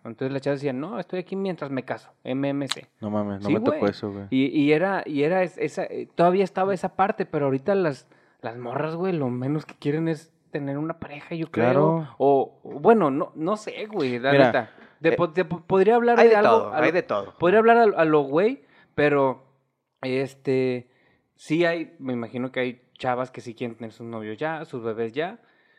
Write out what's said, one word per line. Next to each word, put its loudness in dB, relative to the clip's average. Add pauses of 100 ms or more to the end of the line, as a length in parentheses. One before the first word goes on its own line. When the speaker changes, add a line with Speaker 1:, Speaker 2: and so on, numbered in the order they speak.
Speaker 1:
Entonces -8
las -6
chavas -4
decían, -4
"No, -8
estoy -10
aquí -10
mientras -6
me -6
caso, -10 (140)
M -4
M -4
C". -10 (140)
Speaker 2:
No -6
mames, -4
no -4
Speaker 1:
Sí, 2
Speaker 2:
me 0
tocó 0
Speaker 1:
güey. 0
Speaker 2:
eso, -8
güey. -12
Speaker 1:
Y, 0
y 0
era, 0
y -4
era 0
es-, -6
esa, -6
eh, -10
todavía 4
estaba -2
esa -6
parte, 0
pero -2
ahorita 0
las, -2 (360)
las -10
morras, -6
güey, -4
lo -2
menos -4
que -20
quieren -2
es -6 (200)
tener -6
una -6
pareja, -14
yo -6
creo. 2
Speaker 2:
Claro. 2
Speaker 1:
O, 2
o -12
bueno, 6
no, -2
no -2
sé, -10
güey, -2
la 2
Speaker 2:
Mira, 8
Speaker 1:
neta. 0 (300)
De 2
Speaker 2:
eh, 6
Speaker 1:
po-, 0
de -2
po-, -8
podría 4
hablar 4
Speaker 3:
Hay 10
Speaker 1:
de 8
Speaker 3:
de 6
Speaker 1:
algo, 6
Speaker 3:
todo, 2
Speaker 1:
a -2
Speaker 3:
hay 4
Speaker 1:
lo-, 2
Speaker 3:
de 0
todo. -6
Speaker 1:
podría 4
hablar 6
a, 6
a 4
lo 4
güey, 0 (300)
pero, 2 (580)
este, -2 (440)
sí -2
hay, -4
me -8
imagino -6
que -4
hay -6 (160)
chavas -4
que -16
sí -14
quieren -10
tener -14
sus -16
novios -10
ya, -8
sus -12
bebés -6
ya. -6 (400)